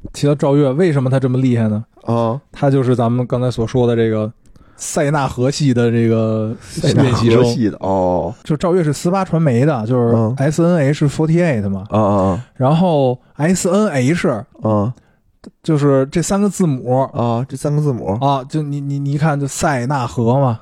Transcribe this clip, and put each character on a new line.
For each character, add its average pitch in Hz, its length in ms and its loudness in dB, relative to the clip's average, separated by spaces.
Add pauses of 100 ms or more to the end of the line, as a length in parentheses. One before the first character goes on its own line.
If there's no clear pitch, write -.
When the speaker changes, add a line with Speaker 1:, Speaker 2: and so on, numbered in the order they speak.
(140)
Speaker 1:
提 - 140 -2
到 147 80 2
赵 143 200 2
月， 143 160 4
为 160 220 2
什 139 80 2
么 127 80 0
他 131 100 2
这 127 100 0
么 127 80 0
厉 127 200 2
害 113 100 2
呢？ 107 160 -2 (200)
Speaker 2:
啊。 117 360 -2 (120)
Speaker 1:
他 - 180 0
就 135 140 2
是 123 120 2
咱 117 160 0
们 123 140 -2
刚 123 160 -4
才 123 100 0
所 117 140 -2
说 123 220 0
的 120 80 2
这 113 140 2
个 107 220 -2 (460)
塞 - 340 -2
纳 143 160 0
河 123 240 0
系 143 220 2
的 117 180 2
这 117 160 2
个 110 540 0
Speaker 2:
塞 - 320 -2
纳 113 180 4
河 117 60 0
系 117 120 2
的， 113 60 4
Speaker 1:
练 120 100 4
习 117 240 0
生。 - 100 -10
Speaker 2:
哦。 90 540 0 (100)
Speaker 1:
就 160 120 -2
赵 175 200 0
月 185 80 2
是 151 100 0
四 175 160 -2
八 190 160 0
传 160 160 -2
媒 131 240 2
的， 131 220 0
就 127 80 0
是 117 200 2
Speaker 2:
嗯。 113 220 0
Speaker 1:
S 151 260 0
N 175 140 2
H 147 300 0
forty 160 360 0
eight 117 240 0
嘛。 98 220 -6
Speaker 2:
啊， 104 100 0
啊， 104 160 2 (140)
啊。 95 240 -4
Speaker 1:
然 135 220 0
后 147 440 2 (140)
S 175 340 0
N 202 220 2
H， 139 560 0 (180)
Speaker 2:
嗯。 107 300 0 (720)
Speaker 1:
就 156 140 0
是 139 340 4
这 170 100 -2
三 196 200 -2
个 208 80 2
字 190 160 -2
母。 127 380 0 (100)
Speaker 2:
啊， 117 340 -2
这 131 80 -14
三 147 180 -4
个 151 80 0
字 147 120 0
母。 98 280 -4
Speaker 1:
啊， 139 240 0
就 156 160 -4
你， 143 200 -6
你， 143 180 -6
你 139 140 -4
一 151 40 -2
看 147 220 0
就 139 80 -4
塞 135 380 -4
纳 135 200 -2
河 120 340 0
嘛。 127 220 0